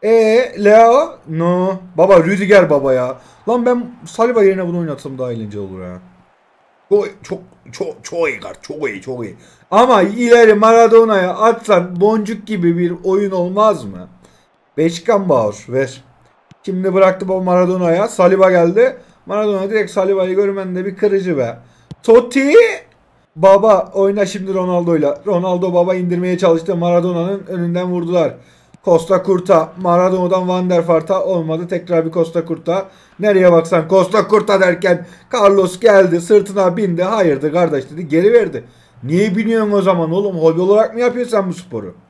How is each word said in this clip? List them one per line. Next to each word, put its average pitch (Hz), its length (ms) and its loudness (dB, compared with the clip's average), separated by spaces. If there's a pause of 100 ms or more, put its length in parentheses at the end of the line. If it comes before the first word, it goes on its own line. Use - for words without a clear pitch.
E 208 80 0 (540)
Leo. 226 540 4 (100)
No. 180 460 -2 (240)
Baba 175 260 6
Rüdiger 185 460 2
baba 139 220 0
ya. 127 240 -2 (320)
Lan 240 180 -2
ben 247 200 -2 (200)
Saliba 226 380 0
yerine 190 220 0
bunu 175 120 -6
oynatsam 147 400 -10
daha 127 140 -6
eğlenceli 104 280 -10
olur 95 220 -12
ha. 90 160 -14 (920)
Çok, 196 180 0 (140)
çok, - 160 -12 (340)
çok, 160 320 -12
çok 170 240 -4
iyi 117 120 -8
kart. 98 220 -18
Çok 151 260 -10
iyi, 98 140 -10
çok 123 220 -10
iyi. 92 120 -16 (340)
Ama 226 320 2
ileri 233 520 4
Maradona'ya 220 800 4
atsan 185 680 0
boncuk 208 460 -2
gibi 170 320 -2
bir 175 160 -2 (100)
oyun 190 260 -2
olmaz 185 540 -2
mı? 92 240 -16 (680)
Beckenbauer 165 800 0 (140)
ver. 127 360 -6 (580)
Şimdi 185 320 -4
bıraktı 190 340 2
bu 185 140 -4
Maradona'ya. 180 680 0
Saliba 190 420 2
geldi. 185 460 2 (300)
Maradona 196 440 -4
direkt 208 200 -2
Saliba'yı 190 460 -2
görmen 196 400 -4
de 185 80 -6
bir 196 120 -8
kırıcı 196 420 -2
be. 117 200 -6 (440)
Totti. 247 500 2 (840)
Baba 196 580 4
oyna 196 320 0
şimdi 190 280 -8
Ronaldo'yla. 170 720 -2
Ronaldo 180 480 -2
baba 180 200 2
indirmeye 180 440 -4
çalıştı. 170 380 0
Maradona'nın 175 680 -2
önünden 175 400 -6
vurdular. 170 480 -2 (500)
Costa 175 400 0
Curta. 180 560 0
Maradona'dan 180 680 0
Van 180 220 -2
der 170 140 0
Vaart'a 170 400 -2
olmadı. 170 440 -4
Tekrar 170 380 -2
bir 160 60 -8
Costa 165 340 -2
Curta. 170 420 -6 (320)
Nereye 190 320 4
baksan 165 360 2
Costa 190 400 2
Curta 208 320 2
derken 180 460 0 (280)
Carlos 196 460 2
geldi. 190 400 4
Sırtına 196 560 0
bindi. 180 260 -2
"Hayırdır 165 500 -2
kardeş?" 156 380 -2
dedi. 156 180 -12
Geri 170 240 2
verdi. 170 320 0 (380)
Niye 180 340 -2
biniyorsun 220 360 -2
o 202 100 0
zaman 175 300 0
oğlum? 190 260 -4
Hobi 160 220 0
olarak 208 340 0
mı 233 60 -6
yapıyorsun 247 300 -4
sen 196 180 -2
bu 170 60 -6
sporu? 98 400 -12 (160)